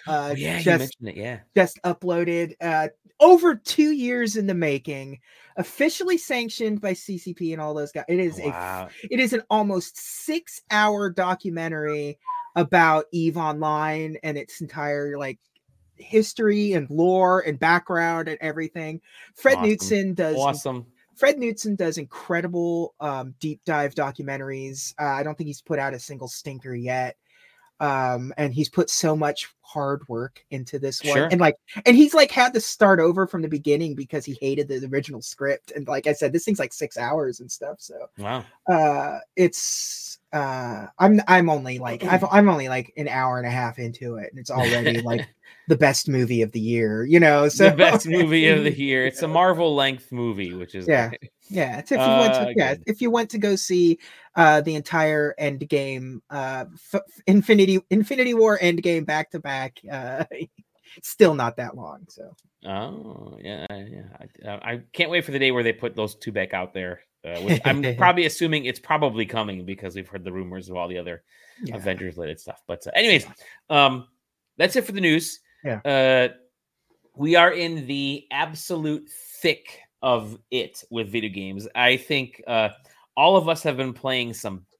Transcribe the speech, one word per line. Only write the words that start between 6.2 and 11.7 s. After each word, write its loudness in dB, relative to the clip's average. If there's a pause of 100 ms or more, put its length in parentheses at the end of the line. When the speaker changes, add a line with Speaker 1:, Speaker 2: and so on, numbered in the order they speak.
Speaker 2:
by -4
C -8
C -12
P -6
and -10
all -6
those -6
guys. -10
It 2
is -2
a -8
f-, -4
Speaker 1:
Wow. -8 (200)
Speaker 2:
it -2
is 0
an -2
almost -2
six-hour -2
documentary -4 (380)